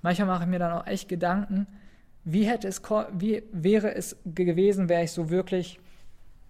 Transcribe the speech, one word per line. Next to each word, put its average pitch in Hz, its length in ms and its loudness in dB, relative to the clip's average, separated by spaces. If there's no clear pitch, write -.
manchmal 180 260 2
mache 180 160 0
ich 170 60 0
mir 180 100 0
dann 170 140 0
auch 170 120 -4
echt 196 220 -6
Gedanken, 190 580 0
wie 175 180 2
hätte 214 240 0
es 185 140 -6
ko-, 214 320 0
wie 202 300 0
wäre 202 420 2
es - 300 -8
ge-, 180 180 -2
gewesen, 185 460 4
wäre 170 160 4
ich 160 80 -4
so 165 160 -2
wirklich 185 500 -2